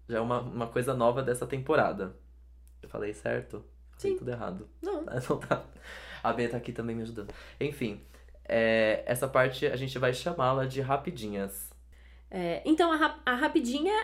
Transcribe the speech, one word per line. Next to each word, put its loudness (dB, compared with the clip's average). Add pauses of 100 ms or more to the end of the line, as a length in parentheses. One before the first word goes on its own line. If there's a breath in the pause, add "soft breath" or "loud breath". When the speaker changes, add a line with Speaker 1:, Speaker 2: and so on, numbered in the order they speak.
Speaker 1:
já -2
é 2
uma, 0
uma -4
coisa 0
nova 4
dessa -2
temporada. 2 (680)
Eu -18
falei -6
certo? -4 (320)
Falei 0
Speaker 2:
Sim. 0
Speaker 1:
tudo -4
errado. -6 (140)
Speaker 2:
Não. -4
Speaker 1:
<laughs> -8
Ah, -4
então 0
tá. -2 (600 loud breath)
A 2
B 0
tá -4
aqui -8
também -4
me -6
ajudando. -10 (300 loud breath)
Enfim, -4 (500 soft breath)
é, 4
essa 0
parte 2
a 0
gente -4
vai 4
chamá-la 0
de -2
rapidinhas. -4 (600 soft breath)
Speaker 2:
É, -2
então, 6
a 4
rap-, 2
a 2
rapidinha 2 (100)